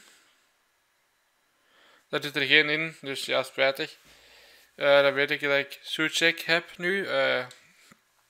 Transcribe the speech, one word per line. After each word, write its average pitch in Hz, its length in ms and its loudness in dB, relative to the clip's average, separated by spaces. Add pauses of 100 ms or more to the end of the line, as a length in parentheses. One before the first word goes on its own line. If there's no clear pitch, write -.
(2000)
Daar 147 120 -2
zit 143 140 -10
er 143 100 0
geen 147 240 4
in. 156 320 -4
Dus 139 240 -8
ja, 131 180 0
spijtig. 135 520 -2 (800)
Eh, 143 260 4
dan 139 120 4
weet 143 180 0
ik 143 100 -2
dat 143 160 0
ik 139 240 -6
Soucek 165 580 0
heb - 380 -2
nu. 180 300 -4
Eh, 131 380 0 (840)